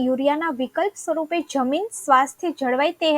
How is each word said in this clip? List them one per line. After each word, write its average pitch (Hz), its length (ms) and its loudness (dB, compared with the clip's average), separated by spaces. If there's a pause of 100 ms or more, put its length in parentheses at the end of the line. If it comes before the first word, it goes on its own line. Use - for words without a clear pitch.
યુરિયાના 285 460 0
વિકલ્પ 302 440 -2
સ્વરૂપે 320 440 -2 (140)
જમીન 285 380 0
સ્વાસ્થ્ય 277 600 0
જળવાય 269 420 0
તે 320 240 0